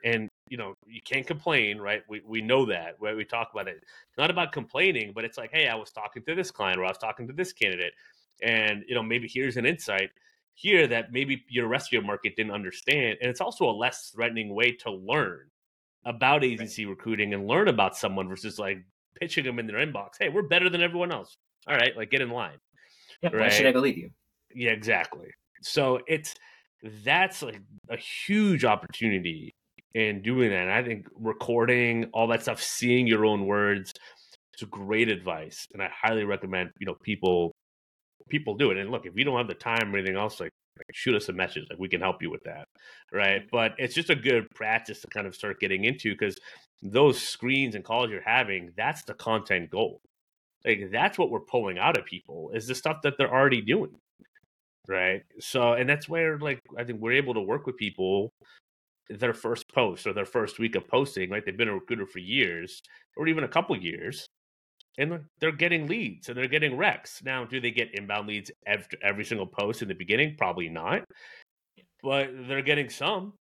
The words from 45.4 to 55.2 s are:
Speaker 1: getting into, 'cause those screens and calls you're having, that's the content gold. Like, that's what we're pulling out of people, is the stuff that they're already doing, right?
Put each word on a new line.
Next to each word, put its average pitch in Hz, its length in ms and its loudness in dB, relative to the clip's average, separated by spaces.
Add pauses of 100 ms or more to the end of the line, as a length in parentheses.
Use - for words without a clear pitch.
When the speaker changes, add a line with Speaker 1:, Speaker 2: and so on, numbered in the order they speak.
Speaker 1:
getting 95 240 0
into, 113 320 0
'cause 98 220 -2 (440)
those 123 400 6
screens 131 540 -2
and 95 80 -8
calls 117 260 0
you're 98 120 -6
having, 101 560 0
that's 139 260 -2
the - 100 -10
content 101 560 0
gold. 101 300 -2 (640)
Like, 101 280 0
that's 135 260 2
what 170 140 2
we're 107 100 -4
pulling 101 360 -2
out 120 200 2
of - 80 -6
people, 82 480 -12
is 110 140 -4
the 127 80 -4
stuff 156 260 -2
that 139 160 0
they're 127 160 2
already 131 280 6
doing, 135 360 0 (920)
right? 92 360 0 (160)